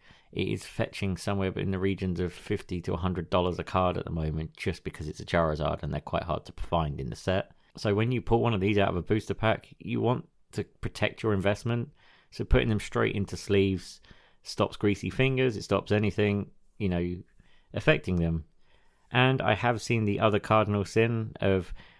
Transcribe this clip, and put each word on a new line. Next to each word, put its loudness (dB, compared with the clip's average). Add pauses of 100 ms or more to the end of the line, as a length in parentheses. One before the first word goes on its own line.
(320)
It -2
is -4
fetching -4
somewhere -2
in -2
the -2
regions 0
of -2
fifty -6
to -4
a -2
hundred -2
dollars 2
a -4
card 2
at -6
the -8
moment -4
just -6
because -8
it's -8
a -12
Charizard 0
and -4
they're -4
quite -4
hard -4
to -16
find -2
in -6
the -8
set. -2 (240)
So 0
when 2
you 0
pull 4
one 2
of 0
these 2
out 4
of 0
a 0
booster 0
pack, 0 (100)
you -6
want 0 (260)
to -4 (180)
protect -4
your 0
investment. 0 (400)
So -8
putting 4
them 2
straight 0
into -4
sleeves 0 (440)
stops -2
greasy 0
fingers, 2
it -8
stops 0
anything, 2 (280)
you -2
know, 0 (580)
affecting 0
them. 0 (640)
And 2
I 2
have 0
seen 0
the 0
other 4
cardinal 2
sin 0
of 2 (280)